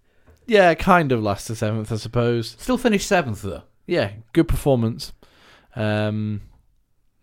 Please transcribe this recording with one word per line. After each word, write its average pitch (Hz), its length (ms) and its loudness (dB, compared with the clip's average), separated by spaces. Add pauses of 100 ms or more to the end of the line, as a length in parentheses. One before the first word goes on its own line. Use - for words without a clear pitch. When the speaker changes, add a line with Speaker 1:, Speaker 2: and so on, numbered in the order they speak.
(480)
Speaker 1:
yeah, 185 260 6
kind 170 380 2
of 113 100 2
last 101 240 -2
to 113 80 -8
seventh, 107 380 -4
I 110 60 -2
suppose. 120 600 -2
Speaker 2:
Still 254 200 -2
finished 208 280 2
seventh, 139 360 0
though. 87 200 -8 (240)
Speaker 1:
Yeah, 143 240 0 (220)
good - 160 4
performance. 120 640 0 (640)
Um, 107 640 -2 (840)